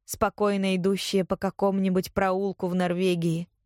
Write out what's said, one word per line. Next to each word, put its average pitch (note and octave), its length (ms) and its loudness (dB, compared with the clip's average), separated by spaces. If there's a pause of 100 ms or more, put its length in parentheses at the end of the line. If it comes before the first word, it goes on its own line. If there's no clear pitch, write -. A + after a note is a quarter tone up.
спокойно G3 720 0
идущая F#3+ 480 0
по F3+ 120 -2
какому-нибудь F#3+ 760 0
проулку F#3+ 560 -2
в F3 60 -4
Норвегии. F3 760 0 (180)